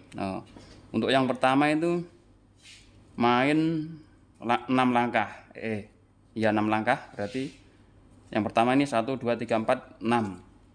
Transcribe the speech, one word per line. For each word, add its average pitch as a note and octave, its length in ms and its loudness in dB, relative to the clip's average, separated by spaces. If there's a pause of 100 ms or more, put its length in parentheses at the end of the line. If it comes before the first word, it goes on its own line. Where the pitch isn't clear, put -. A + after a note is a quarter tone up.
(140)
Nah, G2 320 -8 (480)
untuk A2+ 160 0
yang C3 160 4
pertama C3 480 2
itu E3+ 320 -2 (1120)
main B2 400 4 (800)
la-, A#2 320 -2
enam B2+ 240 4
langkah, A#2 320 2 (320)
eh, G#2+ 320 -8 (480)
ya G#2+ 160 2
enam G#2+ 160 2
langkah, A2 480 0
berarti C3 320 -6 (800)
yang A2 160 -2
pertama B2 320 2
ini C#3+ 80 2
satu, B2 320 -2
dua, A#2 160 -2
tiga, A2+ 240 -2
empat, B2+ 400 -4
enam. A2 400 -2 (360)